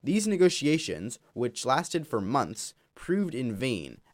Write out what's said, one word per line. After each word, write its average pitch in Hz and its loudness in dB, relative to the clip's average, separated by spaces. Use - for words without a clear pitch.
These 208 2
negotiations, 156 2
which 120 -4
lasted 156 0
for 117 -2
months, 101 -2
proved 180 -2
in 123 -2
vain, 98 -4